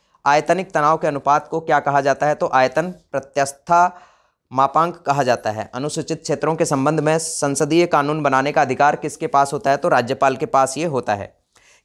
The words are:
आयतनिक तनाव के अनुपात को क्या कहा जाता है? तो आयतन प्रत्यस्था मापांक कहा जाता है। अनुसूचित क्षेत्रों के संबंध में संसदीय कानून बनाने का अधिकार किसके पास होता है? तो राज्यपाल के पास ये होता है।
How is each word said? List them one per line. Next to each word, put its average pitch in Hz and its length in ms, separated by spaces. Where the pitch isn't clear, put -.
आयतनिक 156 460
तनाव 156 260
के 165 100
अनुपात 143 400
को 165 120
क्या 160 200
कहा 143 220
जाता 139 240
है? 147 100
तो 170 180
आयतन 135 400
प्रत्यस्था 170 880
मापांक 156 440
कहा 139 260
जाता 117 280
है। 107 220
अनुसूचित 151 480
क्षेत्रों 151 340
के 160 100
संबंध 147 340
में 156 200
संसदीय 156 640
कानून 151 380
बनाने 135 280
का 156 100
अधिकार 139 340
किसके 156 320
पास 139 260
होता 139 180
है? 139 60
तो 151 100
राज्यपाल 131 480
के 151 100
पास 135 320
ये 156 80
होता 123 300
है। 98 220